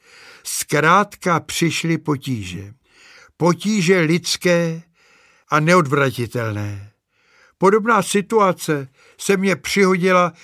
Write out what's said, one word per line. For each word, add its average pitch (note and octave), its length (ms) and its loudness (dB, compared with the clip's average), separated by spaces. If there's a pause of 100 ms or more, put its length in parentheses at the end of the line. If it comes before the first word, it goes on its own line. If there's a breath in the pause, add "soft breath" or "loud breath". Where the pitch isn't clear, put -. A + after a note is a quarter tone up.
(440 loud breath)
Zkrátka E3+ 960 0
přišly E3 580 -4
potíže. G#2+ 760 -6 (640 soft breath)
Potíže F3+ 640 2
lidské E3+ 840 0 (680 soft breath)
a D3+ 100 2
neodvratitelné. A#2+ 1300 0 (680 soft breath)
Podobná G3+ 460 2
situace F#3 840 0 (300 soft breath)
se G3 200 -2
mně F#3+ 180 0
přihodila F#3 800 2 (100)